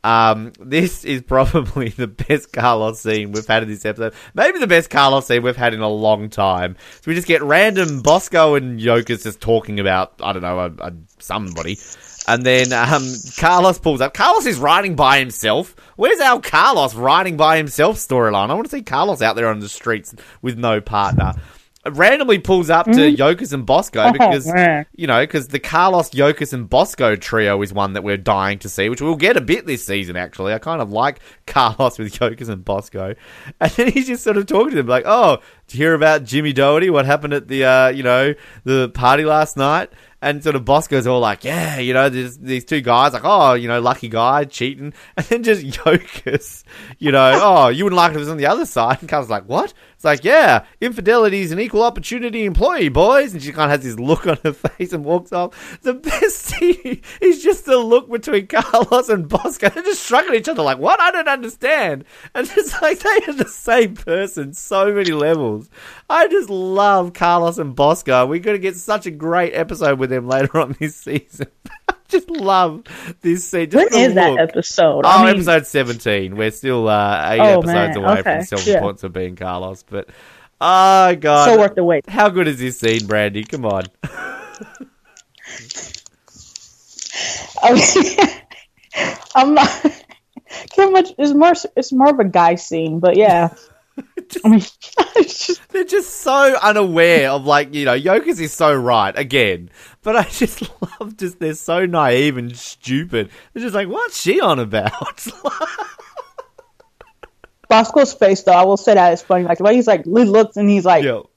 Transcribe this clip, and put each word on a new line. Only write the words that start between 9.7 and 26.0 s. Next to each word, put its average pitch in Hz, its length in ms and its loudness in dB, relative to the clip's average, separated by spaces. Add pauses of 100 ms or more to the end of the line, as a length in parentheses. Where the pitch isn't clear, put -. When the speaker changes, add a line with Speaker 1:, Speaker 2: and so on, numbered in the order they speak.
Speaker 1:
about, 95 340 0 (100)
I 98 100 -4
don't 92 100 -8
know, 90 160 -4
a, 90 120 -6 (160)
a, 87 60 -12 (260)
somebody. 90 600 -10 (480)
And 117 160 0
then, 127 300 2
um, 131 340 0 (300)
Carlos 180 400 4
pulls 143 240 -2
up. 143 140 -4
Carlos 349 320 2
is 196 100 -4
riding 170 380 0
by 139 240 4
himself. 123 560 -4 (200)
Where's 339 240 0
our 262 200 2
Carlos 156 560 2
riding 156 420 0
by 156 200 4
himself 156 400 0
storyline? 110 520 0
I 139 60 -2
wanna 233 140 -8
see 277 120 -10
Carlos 165 400 -4
out 110 140 0
there 117 140 -2
on 107 100 -4
the 101 100 -12
streets - 460 -8 (260)
with 123 160 -6
no 113 240 -2
partner. 101 520 -2 (540)
Randomly 208 520 2
pulls 175 320 0
up 170 160 2
to 220 60 2
Speaker 2:
Mm-hmm. 285 280 4
Speaker 1:
Yokas 156 320 0
and 135 100 -6
Bosco 190 420 0
Speaker 2:
Oh, 240 60 6
Speaker 1:
because, 175 400 2
Speaker 2:
man. 170 440 0
Speaker 1:
you 170 100 -8
know, 127 220 4
'cause 139 220 -6
the 139 100 -6
Carlos, 175 500 0